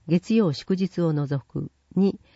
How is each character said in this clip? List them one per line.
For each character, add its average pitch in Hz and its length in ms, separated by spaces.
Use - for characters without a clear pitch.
月 175 280
曜 196 200
祝 - 220
日 180 260
を 165 100
除 143 340
く。 - 240
二、 196 240